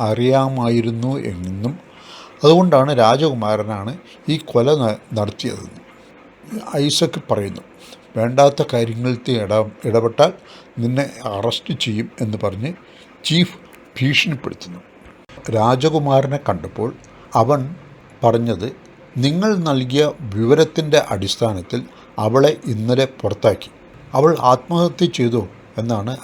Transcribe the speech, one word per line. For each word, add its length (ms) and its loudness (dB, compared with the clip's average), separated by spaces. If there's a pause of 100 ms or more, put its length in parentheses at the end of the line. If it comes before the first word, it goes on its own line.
അറിയാമായിരുന്നു 1160 0
എന്നും 600 -6 (680)
അതുകൊണ്ടാണ് 540 6
രാജകുമാരനാണ് 1000 2 (300)
ഈ 80 0
കൊല 380 2
ന-, 400 -2
നടത്തിയതെന്നും 680 -6 (920)
ഐസക് 440 -2 (100)
പറയുന്നു. 300 -4 (560)
വേണ്ടാത്ത 460 2 (100)
കാര്യങ്ങളിൽ 460 -2 (120)
ഇട-, 420 0 (120)
ഇടപെട്ടാൽ 480 2 (460)
നിന്നെ 320 -2 (140)
അറസ്റ്റ് 500 -4
ചെയ്യും 360 -4 (100)
എന്ന് 220 -4
പറഞ്ഞ് 300 -6 (520)
ചീഫ് 320 0 (440)
ഭീഷണിപ്പെടുത്തുന്നു. 800 -4 (760)
രാജകുമാരനെ 960 2
കണ്ടപ്പോൾ 460 -6 (400)
അവൻ 420 2 (480)
പറഞ്ഞത്, 480 0 (440)
"നിങ്ങൾ 400 0
നൽകിയ 540 0 (100)
വിവരത്തിൻ്റെ 880 2
അടിസ്ഥാനത്തിൽ 720 -4 (360)
അവളെ 380 4 (100)
ഇന്നലെ 420 0 (120)
പുറത്താക്കി. 500 0 (440)
അവൾ 260 4
ആത്മഹത്യ 680 2
ചെയ്തോ?" 420 -2 (300)
എന്നാണ് 460 -4